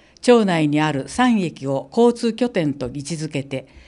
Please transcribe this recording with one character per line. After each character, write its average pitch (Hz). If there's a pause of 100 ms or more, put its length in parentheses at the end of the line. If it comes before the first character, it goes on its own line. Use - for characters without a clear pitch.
(200)
町 240
内 165
に 147
あ 156
る 139
三 240
駅 135
を 135
交 240
通 240
拠 240
点 160
と -
位 -
置 143
づ 156
け 139
て、 135 (200)